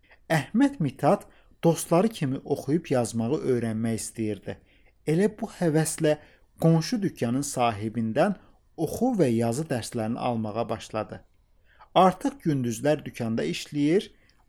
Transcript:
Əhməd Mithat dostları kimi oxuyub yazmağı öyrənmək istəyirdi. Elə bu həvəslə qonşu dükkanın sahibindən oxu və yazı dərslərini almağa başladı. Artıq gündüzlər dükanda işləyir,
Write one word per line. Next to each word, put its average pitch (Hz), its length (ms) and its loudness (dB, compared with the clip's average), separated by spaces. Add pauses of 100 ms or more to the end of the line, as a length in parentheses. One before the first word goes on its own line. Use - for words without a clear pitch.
(300)
Əhməd 220 500 2
Mithat 156 480 2 (360)
dostları 170 460 2
kimi 139 300 -4
oxuyub - 500 -2
yazmağı 117 540 0
öyrənmək 113 560 -2
istəyirdi. 104 580 -6 (500)
Elə 170 220 2
bu 214 180 -10
həvəslə 156 680 2 (420)
qonşu 165 420 4
dükkanın 135 440 -2
sahibindən 117 920 0 (420)
oxu 226 380 -2
və 160 140 4
yazı 117 340 0
dərslərini 117 560 -4
almağa 113 500 -4
başladı. 107 520 -8 (760)
Artıq 185 460 4
gündüzlər 131 640 0
dükanda 117 420 -4
işləyir, 156 640 0 (380)